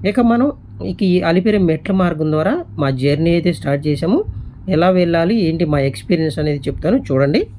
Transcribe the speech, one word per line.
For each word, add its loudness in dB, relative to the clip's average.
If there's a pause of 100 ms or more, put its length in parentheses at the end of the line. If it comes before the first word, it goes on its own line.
ఇక 0 (120)
మనం 4 (440)
ఇక -4 (120)
ఈ 4 (140)
అలిపిరి 2 (100)
మెట్ల -2
మార్గం 0
ద్వారా 0 (280)
మా 2 (140)
జర్నీ 2
అయితే 0
స్టార్ట్ -2
చేసాము. 0 (560)
ఎలా 4 (100)
వెళ్ళాలి, 2 (100)
ఏంటి 0
మా 2 (100)
ఎక్స్పీరియన్స్ -2
అనేది -2
చెప్తాను, -2 (100)
చూడండి. 2 (180)